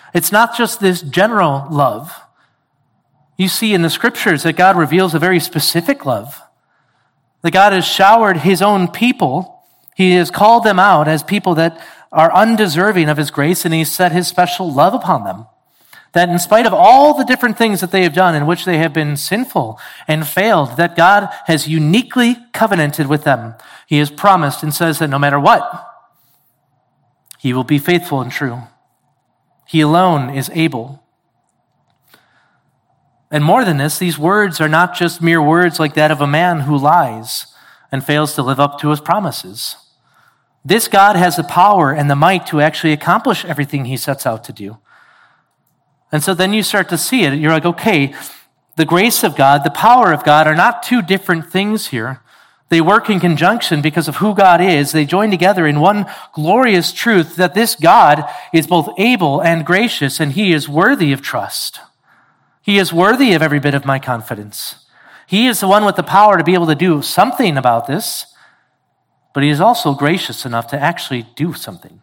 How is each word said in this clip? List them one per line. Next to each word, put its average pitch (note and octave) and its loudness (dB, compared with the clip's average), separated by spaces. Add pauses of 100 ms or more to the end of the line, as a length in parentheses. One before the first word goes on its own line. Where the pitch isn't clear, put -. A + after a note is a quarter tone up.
(120)
It's E3+ 0
not A3+ 2
just - -4
this F3+ 0
general D#3+ 0
love. C#3+ -4 (1120)
You F#3+ -2
see G#3+ -2
in E3+ 2
the E3 0
scriptures - -2
that D#3+ -2
God F#3 4
reveals E3 0
a D3+ 0
very F3+ 2
specific E3+ -4
love, C3 -6 (1000)
that E3+ -4
God G3 6
has F#3 0
showered G3+ 4
his E3+ 2
own G3 2
people. F3+ -4 (320)
He F#3 2
has F3 0
called G#3+ 4
them G3 2
out F3 4
as D#3 -2
people F#3+ -2
that E3 -2 (300)
are D#3+ 4
undeserving G3 2
of D3 -2
his D3+ -4
grace, D#3 -2
and E3 -2
he D#3+ 0
set F3 -2
his F3 -2
special - -2
love E3 2
upon D3+ -4
them. G2 -12 (680)
That F3 2
in F3 0
spite A3+ 2
of G3 0
all B3+ 6
the C4+ -2
different A#3+ -2
things G#3+ 0
that F3+ -6
they F#3+ 0
have D#3+ 0
done F3+ 2
in D3 -2
which F3 -2
they F3 -2
have D#3 -2
been D3 -2
sinful D3+ -6 (300)
and D#3 -2
failed, E3+ 0
that E3+ 0
God F#3+ 4 (180)
has D#3 0
uniquely A#3 0 (140)
covenanted D#3+ 0
with D3 -2
them. A2+ -2 (320)
He D3 0
has D3 0
promised E3 0
and D3+ -4
says E3 -2
that D#3 -4
no C3+ -2
matter C#3+ 0
what, F3 0 (1500)
he B2+ -4
will B2+ -2
be C#3+ 0
faithful E3 -2
and B2+ -10
true. B2 -8 (1040)
He D#3 0
alone D3+ 2
is C3+ -8
able. C3+ -6 (2250)
And D3+ -2
more G#3+ 2
than D#3+ -2
this, D3 -4
these E3 -4
words F3+ 0
are D#3 0
not E3+ 2
just E3+ -4
mere E3 2
words E3 2
like D3+ -2
that D#3 2
of C#3+ -2
a C#3+ -2
man E3 0
who C#3+ -2
lies C3+ -2 (440)
and C#3 -6
fails D3+ -2
to D3 -4
live C3+ -4
up C#3+ 0
to D3+ -2
his D3+ 0
promises. D3+ -6 (880)
This G3 0
God G3+ 4
has F3 2
the E3 -4
power F3+ 2
and C#3+ -2
the C#3 2
might E3+ 0
to D3+ -2
actually D#3 0
accomplish F#3+ -2
everything C#3+ -6
he B2+ -8
sets C3+ -6
out A2+ -6
to A#2 -18
do. G#2 -16 (1300)
And D3+ -2
so F#3+ -2
then F#3 0
you G#3+ 0
start F#3+ -2
to E3 -4
see B3+ 0
it. C#3 0
You're D3+ 0
like, D#3+ 0
"Okay, E3+ 0 (600)
the D#3 2
grace F3+ 0
of E3+ 0
God, C#3+ 4
the D#3 0
power A3+ 4
of D3+ -2
God D3+ 4
are D#3 2
not A#3 0
two B3 0
different F3 -2
things G#3 -4
here. B2+ -8 (500)
They E3 4
work G3+ 2
in G3 0
conjunction E3+ 0
because D#3 -2
of - -8
who G#3 -2
God F#3 4
is. D#3 0
They D3+ 0
join G3 0
together F3+ 2
in D3 0
one G3+ 2 (280)
glorious F#3 0
truth G3 0
that F3 0
this A3 -2
God D#3 4 (240)
is D#3+ 2
both E3 0
able F#3 0
and E3 0
gracious, F3 -2
and C#3+ -2
he F#3+ 0
is D3 -2
worthy E3+ 0
of C3 -6
trust. - -10 (800)
He G3+ 0
is F#3 0
worthy G#3+ 4
of D#3+ 2
every D3 0
bit C#3+ -2
of C#3 -4
my C3+ -2
confidence. A2 -10 (400)
He A3 2
is A#3+ -2
the G3 -2
one G#3 4
with G3 0
the F3+ -2
power G3+ 4
to E3 0
be F3 2
able F3 0
to D#3 2
do D#3 0
something F#3 0
about A#2+ -2
this, - -8 (1040)
but C#3 -4
he C#3+ 2
is D3 0
also F#3 0
gracious C#3+ -4
enough A#2+ -6
to C#3+ -8
actually C#3+ -6 (140)
do E3 -4
something." - -18